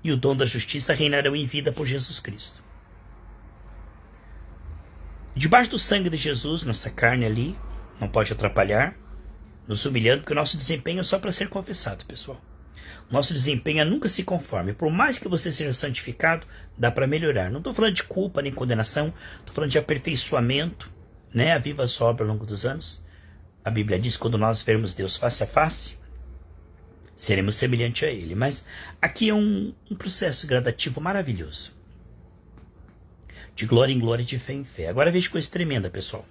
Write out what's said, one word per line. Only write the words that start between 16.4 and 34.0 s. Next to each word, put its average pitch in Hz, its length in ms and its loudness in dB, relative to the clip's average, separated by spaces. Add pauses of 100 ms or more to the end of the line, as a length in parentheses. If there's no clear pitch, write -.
dá 120 120 4
para 131 160 2
melhorar. 139 440 2
Não 139 100 -4
tô 147 140 -6
falando 214 180 4
de - 120 -2
culpa 185 360 -2
nem 139 120 -4
condenação, 127 600 0 (320)
tô - 80 -16
falando 151 180 0
de 151 80 4
aperfeiçoamento, 143 1120 0 (440)
né? 151 180 6
A 156 60 6
Viva 139 280 0
Sobra 120 380 2
ao 107 80 2
longo 107 140 -4
dos 104 180 -6
anos. 143 400 -4 (580)
A 107 80 0
Bíblia 104 280 2
diz, 117 180 0
quando 117 220 0
nós 107 240 2
vermos 110 320 2
Deus 95 240 -4
face 120 260 0
a - 20 -2
face, - 540 2 (1120)
seremos 101 420 2
semelhante 120 500 2
a - 20 2
Ele. 90 260 -6
Mas 135 300 0 (380)
aqui 214 260 2
é 214 60 4
um, 208 400 2 (160)
um 202 40 -4
processo 180 520 -4
gradativo 127 560 0
maravilhoso. 143 720 -4 (1800)
De 110 120 -4
glória 127 260 6
em 131 60 2
glória, 117 260 2